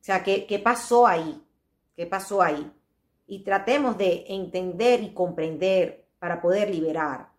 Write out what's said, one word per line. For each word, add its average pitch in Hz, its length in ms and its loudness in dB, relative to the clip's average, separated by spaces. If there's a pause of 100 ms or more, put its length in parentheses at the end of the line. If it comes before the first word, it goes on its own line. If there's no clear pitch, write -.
O - 60 -20
sea, 190 160 0
¿qué, 196 240 0
qué 202 140 -4
pasó 240 440 4
ahí? 165 400 0 (520)
¿Qué 170 100 -8
pasó 190 340 -2
ahí? 151 320 0 (540)
Y 196 160 -14
tratemos 214 560 0
de 185 300 0
entender 185 760 0
y 202 100 -10
comprender 170 920 0 (140)
para 170 200 -4
poder 196 300 2
liberar 156 680 -4